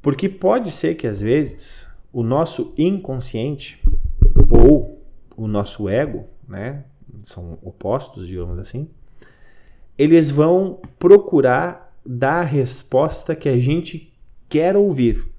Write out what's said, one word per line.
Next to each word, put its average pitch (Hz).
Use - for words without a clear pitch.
Porque 147
pode 196
ser 160
que 160
às 101
vezes 120
o 123
nosso 139
inconsciente 143
ou -
o 110
nosso 101
ego, 127
né, 131
são 85
opostos, 98
digamos 87
assim, 123
eles 156
vão 170
procurar 170
dar 131
a 175
resposta 139
que 156
a 127
gente 151
quer 170
ouvir. 139